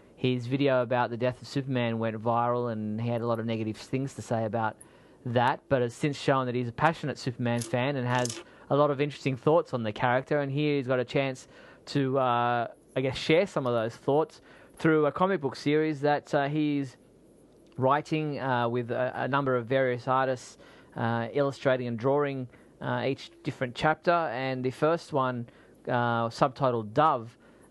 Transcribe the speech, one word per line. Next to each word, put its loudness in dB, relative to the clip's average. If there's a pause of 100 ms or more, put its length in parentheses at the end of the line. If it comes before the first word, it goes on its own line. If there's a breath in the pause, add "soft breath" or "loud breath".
(160 loud breath)
his 0
video 2
about 2
the -6
death -2
of -18
Superman -2
went -2
viral, 0
and -4
he -2
had -2
a -2
lot 0
of -4
negative -2
things -4
to -14
say -2
about -2 (480 loud breath)
that, 2 (100)
but 4
has -2
since -2
shown 2
that -4
he's -2
a -8
passionate 0
Superman -2
fan -2
and -2
has 0 (260 loud breath)
a 2
lot 4
of -2
interesting -2
thoughts 2
on -2
the -4
character. 0
And -4
here 0
he's -2
got 2
a -2
chance -4 (380 loud breath)
to, 0
uh, 2 (280)
I -2
guess, -2
share 4
some -2
of 0
those -2
thoughts 0 (340 loud breath)
through 4
a 2
comic 0
book -4
series 0
that, 0
uh, 2
he's -2 (800)
writing, 0
uh, 0
with -2
a, -2
a -2
number 2
of -2
various 0
artists, 0 (380 loud breath)
uh, 0
illustrating 0
and -4
drawing, 0 (360 loud breath)
uh, -2
each -4 (120)
different -6
chapter. 0
And -2
the -2
first 0
one, -2 (400 loud breath)
uh, 2
subtitled 0
Dove, 2 (340 soft breath)